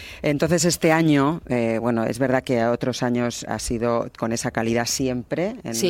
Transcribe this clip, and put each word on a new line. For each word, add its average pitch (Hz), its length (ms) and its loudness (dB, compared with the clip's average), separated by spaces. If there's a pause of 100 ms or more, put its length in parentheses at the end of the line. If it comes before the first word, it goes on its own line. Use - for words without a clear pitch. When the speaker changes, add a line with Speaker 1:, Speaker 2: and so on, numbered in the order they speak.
(220)
Speaker 1:
entonces, 151 440 2
este 165 260 2
año, 156 580 4
eh, 113 320 0
bueno, 117 220 0
es 117 160 -2
verdad 127 240 2
que 120 220 0
otros 120 360 0
años 120 480 -2
ha 110 80 -4
sido 117 600 -2
con 113 140 -2
esa 117 200 -4
calidad 117 340 0
siempre, 135 800 -4
en, 117 120 -8
Speaker 2:
Sí. 175 140 0